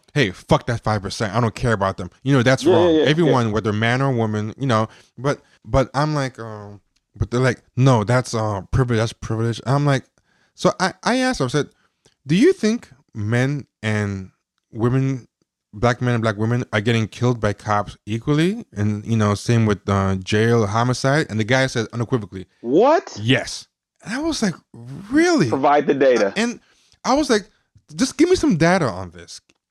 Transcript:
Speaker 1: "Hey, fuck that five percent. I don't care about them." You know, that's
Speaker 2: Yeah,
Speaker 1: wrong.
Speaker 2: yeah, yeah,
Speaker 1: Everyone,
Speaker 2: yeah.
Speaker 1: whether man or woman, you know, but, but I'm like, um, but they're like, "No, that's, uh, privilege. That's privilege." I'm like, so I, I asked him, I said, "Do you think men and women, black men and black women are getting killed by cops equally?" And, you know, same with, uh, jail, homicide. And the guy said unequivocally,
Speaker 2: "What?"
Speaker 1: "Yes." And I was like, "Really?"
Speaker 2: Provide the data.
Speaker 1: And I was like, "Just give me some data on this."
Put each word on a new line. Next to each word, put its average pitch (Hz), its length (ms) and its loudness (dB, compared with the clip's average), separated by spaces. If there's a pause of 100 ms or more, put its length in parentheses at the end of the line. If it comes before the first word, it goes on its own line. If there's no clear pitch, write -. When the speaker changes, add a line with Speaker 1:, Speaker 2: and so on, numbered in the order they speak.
(160)
Speaker 1:
"Hey, 123 160 0
fuck - 340 -2
that 117 180 -4
five 107 200 -2
percent. 98 320 -6
I 117 40 2
don't 117 160 0
care 123 180 0
about 95 240 -2
them." 92 120 -10 (140)
You 135 100 2
know, 135 100 4
that's 131 220 2
Speaker 2:
Yeah, 185 80 6
Speaker 1:
wrong. 180 220 4
Speaker 2:
yeah, 151 80 4
yeah, 131 60 4
Speaker 1:
Everyone, 139 380 2
Speaker 2:
yeah. 104 60 -2
Speaker 1:
whether 107 180 0
man 117 300 0
or 139 100 0
woman, 107 460 -2
you 139 100 -4
know, 110 200 2 (300)
but, 131 240 -4 (220)
but 123 300 0
I'm 151 220 -2
like, 131 240 -6
um, 104 420 -16 (340)
but 98 160 -6
they're 120 80 -2
like, 127 220 0 (140)
"No, 127 280 4
that's, 123 300 -2
uh, 107 280 -4 (100)
privilege. 123 280 0
That's 113 140 -2
privilege." 113 520 -4
I'm 143 200 0
like, 139 200 0 (500)
so - 240 0
I, 185 140 -2 (100)
I 233 140 0
asked 254 220 -2
him, - 60 0
I 123 40 -6
said, 143 200 -2 (580)
"Do 151 80 2
you 294 180 6
think 220 360 -2 (240)
men 120 520 -2 (160)
and 101 500 -2 (400)
women, 127 560 -2 (460)
black 117 280 0
men 123 140 0
and 113 60 0
black 110 160 0
women 117 360 -2
are 110 80 0
getting 113 260 0
killed 120 320 -2
by 107 140 -2
cops 104 420 -4 (100)
equally?" 147 600 -2 (100)
And, 104 300 -2
you 113 100 -2
know, 107 180 2
same 113 320 0
with, 104 220 0
uh, 95 300 0
jail, 110 500 2
homicide. 127 640 0
And 107 100 -4
the 110 60 -2
guy 131 220 2
said 117 260 -4
unequivocally, 107 540 -6 (140)
Speaker 2:
"What?" 226 600 2
Speaker 1:
"Yes." 113 460 -2 (360)
And 185 100 -10
I 254 80 -6
was 320 220 -4
like, 185 120 -2 (540)
"Really?" 311 380 4
Speaker 2:
Provide 143 400 2
the 147 80 2
data. 123 400 4
Speaker 1:
And 226 240 -2 (440)
I 220 120 2
was 294 160 0
like, 214 180 0 (460)
"Just 202 220 -2
give 339 120 4
me 370 60 6
some 285 220 2
data 170 300 2
on 92 240 -8
this." 85 300 -20 (300)